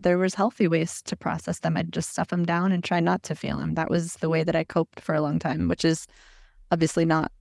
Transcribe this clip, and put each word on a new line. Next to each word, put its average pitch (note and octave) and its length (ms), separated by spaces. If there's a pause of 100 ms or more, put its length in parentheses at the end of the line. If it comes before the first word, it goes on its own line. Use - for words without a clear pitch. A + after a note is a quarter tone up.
there F3+ 180
was F#3 160
healthy G#3 320
ways E3 360
to - 120
process - 460
them. D#3+ 160
I'd E3 160
just - 180
stuff - 220
'em F3 120
down F3 280
and F3 100
try F3 160
not F3 260
to D3+ 120
feel D3 240
'em. D#3 140
That D#3+ 140
was E3+ 260
the E3 140
way D#3+ 140
that E3 140
I D#3+ 80
coped - 340
for - 160
a D3+ 60
long D3+ 180
time, - 300
which - 160
is D#3+ 240 (640)
obviously E3 320
not D#3+ 260 (100)